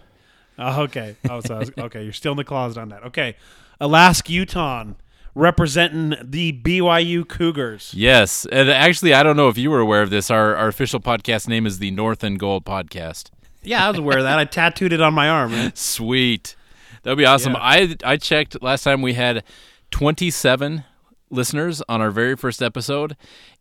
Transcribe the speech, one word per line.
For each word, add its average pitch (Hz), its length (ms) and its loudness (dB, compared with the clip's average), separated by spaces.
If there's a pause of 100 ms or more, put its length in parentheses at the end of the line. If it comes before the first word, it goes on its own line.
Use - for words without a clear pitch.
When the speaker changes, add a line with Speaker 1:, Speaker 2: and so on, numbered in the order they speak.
(580)
Speaker 1:
Oh, 131 280 -4
okay. 113 300 -10 (140)
Oh, 123 120 -8
so 110 160 -10
I - 20 -10
was, 110 140 -8
Speaker 2:
<laughs> - 40 -14
Speaker 1:
okay, 117 260 -12
you're 107 80 -12
still 147 200 -8
in 143 60 -6
the 143 60 -8
closet 123 380 -6
on 110 80 -14
that. 104 140 -20
Okay. 123 320 -6 (440)
Alaskutan, 160 1160 2 (400)
representing 160 800 2 (120)
the 160 260 -2
B 160 280 -2
Y 170 160 4
U 170 260 0
Cougars. 143 720 -4
Speaker 2:
Yes, 110 560 4
and 135 160 4
actually, 151 460 4
I 135 80 8
don't 151 160 4
know 143 100 6
if 117 120 0
you 131 100 0
were 147 100 2
aware 107 220 4
of 101 80 0
this. 101 220 -2
Our, 107 240 4
our 110 140 0
official 123 300 -4
podcast 113 480 -2
name 113 200 -2
is 95 100 -6
the 98 140 -4
North 110 320 -4
and 101 160 -4
Gold 98 260 -4
Podcast. 90 640 -10 (320)
Speaker 1:
Yeah, 202 240 -2
I 208 40 2
was 190 100 -4
aware 143 200 0
of 131 40 0
that. 139 160 2
I 147 60 2
tattooed 170 480 0
it 160 80 0
on 156 120 4
my 147 140 2
arm, 147 240 0
man. 113 240 -4
Speaker 2:
<laughs> - 0 -
Sweet. 120 800 -2 (480)
That 123 80 -6
would 135 60 0
be 147 80 4
awesome. 131 300 4
Speaker 1:
Yeah. 117 60 -4
Speaker 2:
I, 160 340 4 (100)
I 131 100 2
checked - 480 -2
last 131 220 -2
time 135 160 2
we 127 140 -2
had 120 280 -2 (480)
twenty-seven 147 960 0 (440)
listeners 147 600 -4
on 117 100 -2
our 110 100 0
very 117 280 0
first 123 260 -6
episode, 139 540 -6 (440)